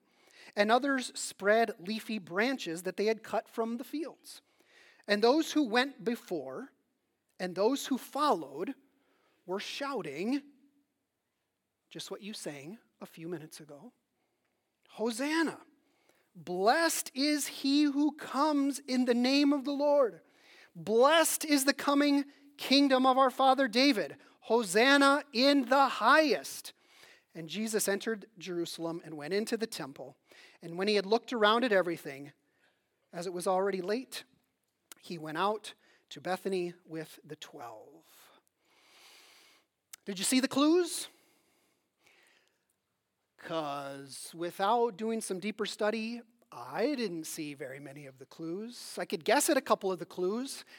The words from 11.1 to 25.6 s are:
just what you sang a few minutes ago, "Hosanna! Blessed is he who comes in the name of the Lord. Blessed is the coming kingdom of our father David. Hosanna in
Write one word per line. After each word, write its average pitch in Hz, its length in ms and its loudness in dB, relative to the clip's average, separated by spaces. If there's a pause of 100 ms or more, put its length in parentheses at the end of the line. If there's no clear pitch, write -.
just - 240 -14
what 202 100 -12
you 208 100 -12
sang 156 460 -12 (220)
a 202 60 -16
few 165 220 -14
minutes 156 300 -12
ago, 151 340 -20 (960)
"Hosanna! 247 680 -2 (800)
Blessed 196 760 0
is 285 360 0
he 277 340 2
who 294 300 2
comes 277 720 0
in 254 200 0
the 240 80 4
name 277 380 4
of 277 120 0
the 285 80 -4
Lord. 277 480 2 (560)
Blessed 247 680 4
is 294 200 2
the 269 100 4
coming 285 500 2 (320)
kingdom 262 500 4
of 254 100 6
our 269 140 6
father 262 360 4
David. 226 520 2 (220)
Hosanna 269 920 4
in 277 380 4